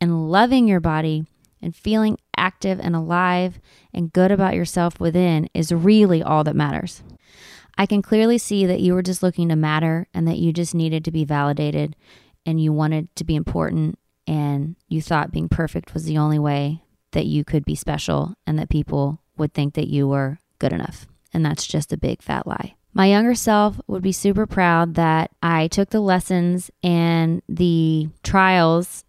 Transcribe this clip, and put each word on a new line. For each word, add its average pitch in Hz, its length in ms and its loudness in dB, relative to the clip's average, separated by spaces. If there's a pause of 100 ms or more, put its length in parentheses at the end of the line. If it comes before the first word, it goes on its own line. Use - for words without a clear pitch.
and 165 320 0
loving 240 340 4
your 190 140 4
body 156 460 -2 (340)
and 170 160 -8
feeling 214 420 0 (180)
active 185 440 -2
and 170 160 -2
alive 180 640 -2 (340)
and 165 180 -4
good 185 200 4
about 190 240 2
yourself 170 420 -2
within 170 560 0
is 160 160 -2
really 180 540 6
all 151 180 2
that 151 140 0
matters. 151 480 -4 (760)
I 196 80 2
can 202 160 0
clearly 226 340 2
see 202 300 0
that 180 140 0
you 180 140 2
were 185 80 0
just 180 200 -4
looking 175 260 0
to 160 80 2
matter 156 560 0
and 165 140 -2
that 165 120 -2
you 165 140 0
just 165 220 -4
needed 160 300 -2
to 165 80 -4
be 160 120 0
validated 147 680 -2 (500)
and 160 160 0
you 156 120 2
wanted 156 420 -2
to - 100 -8
be 160 120 0
important, 160 600 -2 (280)
and 147 520 -4 (100)
you 160 160 -4
thought 156 300 -2
being 160 160 -4
perfect - 460 -4
was 160 100 -6
the 156 120 -4
only 151 220 2
way 147 460 -2 (260)
that - 160 -2
you 151 160 -2
could 143 220 -2
be 151 100 -4
special 147 600 -4 (120)
and 151 100 -2
that 151 120 -4
people 143 520 -2 (160)
would 151 160 -2
think 143 220 -4
that 156 140 -4
you 143 180 0
were 139 320 -2 (220)
good 135 120 0
enough. - 360 -8 (260)
And 165 100 0
that's 147 220 -2
just - 260 -4
a 151 40 -6
big - 260 -4
fat - 240 -6
lie. - 280 -10 (200)
My 190 120 4
younger 214 280 4
self 208 540 2
would 190 140 -4
be 190 100 0
super 202 340 0
proud 170 480 2
that 160 380 0 (100)
I 165 260 2
took 196 220 0
the 220 100 0
lessons 180 720 0 (140)
and 170 640 2
the 160 600 0 (120)
trials 180 840 2